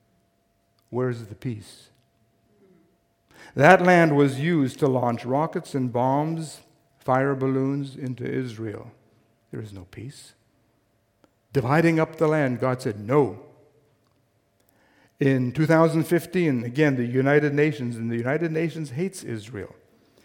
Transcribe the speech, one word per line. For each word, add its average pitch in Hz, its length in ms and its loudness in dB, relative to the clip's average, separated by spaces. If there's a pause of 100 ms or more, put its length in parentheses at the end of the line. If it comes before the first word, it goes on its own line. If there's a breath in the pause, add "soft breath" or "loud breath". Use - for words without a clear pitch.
(880)
Where's 120 360 -4
the 101 100 -16
peace? - 520 -12 (1700 loud breath)
That 170 260 8
land 170 340 6
was 139 240 4
used 147 400 0
to 147 80 2
launch 123 380 -2
rockets 156 480 -4
and 127 180 -4
bombs, 147 680 -2 (400)
fire 135 360 0
balloons 135 600 -4
into 127 280 -10
Israel. 117 680 -8 (580)
There 123 120 -12
is 104 120 -16
no 92 160 -18
peace. - 440 -18 (1200)
Dividing 156 480 2
up 160 180 -2
the 160 100 2
land, 143 320 0
God 127 220 -2
said, 104 180 -6
"No." 110 400 0 (1800 soft breath)
In 131 320 2
two 151 140 0
thousand 160 380 4
fifteen, 165 600 0
again, 135 320 2
the 123 100 -2
United 139 480 2
Nations, 143 420 0
and 113 160 -6
the 120 60 -2
United 156 340 -2
Nations 160 400 -6
hates 185 320 -8
Israel. 107 500 -10 (520 soft breath)